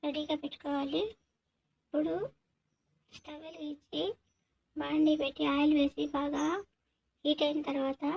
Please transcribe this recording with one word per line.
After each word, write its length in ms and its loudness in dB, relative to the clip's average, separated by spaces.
రెడీగా 340 -2
పెట్టుకోవాలి. 640 -4
ఇప్పుడు 380 -2
స్టవ్ 300 -14
వెలిగించి 600 -8
బాండీ 400 4
పెట్టి 300 -2
ఆయిల్ 280 4
వేసి 320 2
బాగా 380 -2
హీట్ 180 2
అయిన 200 2
తర్వాత 400 -2